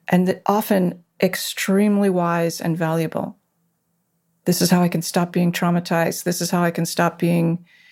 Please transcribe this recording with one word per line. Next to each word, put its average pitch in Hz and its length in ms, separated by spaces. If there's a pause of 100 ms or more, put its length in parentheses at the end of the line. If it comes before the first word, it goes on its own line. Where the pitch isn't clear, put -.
and 180 200
that 185 200
often 196 560 (180)
extremely 202 880
wise 170 500
and 165 180
valuable. 160 600 (1080)
"This 175 160
is 175 100
how 180 100
I 175 60
can 170 160
stop 175 280
being 175 200
traumatized. 175 720
This 175 180
is 170 100
how 175 120
I 170 80
can 170 140
stop 170 340
being 170 440 (280)